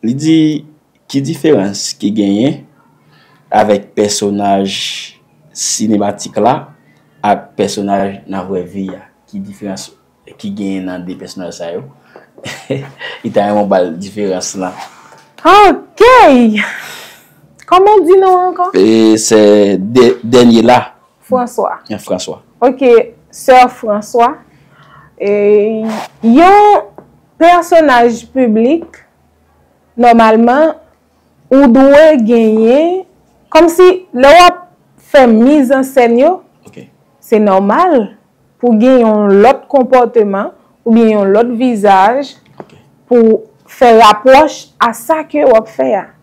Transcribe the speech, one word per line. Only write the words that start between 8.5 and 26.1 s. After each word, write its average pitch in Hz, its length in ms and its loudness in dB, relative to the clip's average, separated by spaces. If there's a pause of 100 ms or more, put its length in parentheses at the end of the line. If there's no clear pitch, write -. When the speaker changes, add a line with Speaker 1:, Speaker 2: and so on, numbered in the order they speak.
Speaker 1:
vi 95 240 -12
a? - 140 -18 (240)
Ki 101 140 -16
diferans 98 480 -16 (500)
ki 104 100 -12
genyen 98 400 -10
nan 90 160 -14
de 90 120 -14
pèsonaj 90 360 -16
sa 85 160 -14
yo? 87 140 -12 (600)
<laughs> - 840 -14
I 113 60 -8
ta 104 200 -2
yon 104 180 -2
bal 90 240 -2
diferans 95 640 -10
la. 90 140 -10 (720)
Speaker 2:
Ok. 370 560 2 (1600)
Kòman 392 420 2
di 349 120 4
nou 381 220 2
ankò? 359 340 -4
Speaker 1:
E 110 440 2
se 104 600 2
de-, 117 440 0
denye 117 420 2
la. 120 160 2 (480)
Speaker 2:
François. 233 580 -6
Speaker 1:
E 107 140 -12
François. 92 420 -10 (160)
Speaker 2:
Ok, 262 260 -2 (440)
Sè 254 400 2
François. 233 720 -4 (720)
E 202 200 -6 (880)